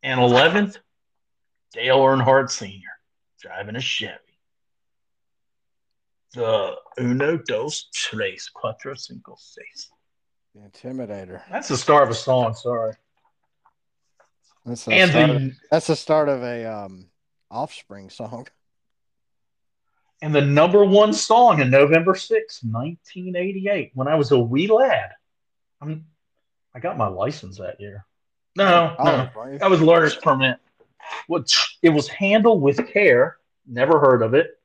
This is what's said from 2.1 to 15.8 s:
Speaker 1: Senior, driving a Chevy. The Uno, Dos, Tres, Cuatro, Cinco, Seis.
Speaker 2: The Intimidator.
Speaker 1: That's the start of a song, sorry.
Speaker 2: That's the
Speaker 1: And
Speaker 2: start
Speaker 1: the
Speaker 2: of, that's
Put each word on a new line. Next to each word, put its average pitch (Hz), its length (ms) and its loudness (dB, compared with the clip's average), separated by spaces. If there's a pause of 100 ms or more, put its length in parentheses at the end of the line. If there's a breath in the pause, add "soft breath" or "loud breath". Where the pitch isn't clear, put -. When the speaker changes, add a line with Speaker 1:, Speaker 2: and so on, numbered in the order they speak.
Speaker 1:
Senior, 98 400 -14 (500)
driving 101 360 -14
a 131 60 -8
Chevy. - 360 -10 (2250)
The 110 420 -2 (240)
Uno, 135 380 -2
Dos, 131 560 -8
Tres, - 640 -8
Cuatro, 131 420 -12
Cinco, - 400 -20
Seis. - 520 -20 (680)
Speaker 2:
The 107 60 -20
Intimidator. 101 880 -14
Speaker 1:
That's 262 180 -10
the 135 100 -4
start 147 260 4
of 123 60 0
a 117 40 -4
song, 120 420 0
sorry. 117 380 -6 (1700)
Speaker 2:
That's 120 200 -12
the - 80 -4
Speaker 1:
And 180 180 4
Speaker 2:
start 156 180 4
Speaker 1:
the 143 60 0
Speaker 2:
of, 135 160 -4 (180)
that's 160 180 -2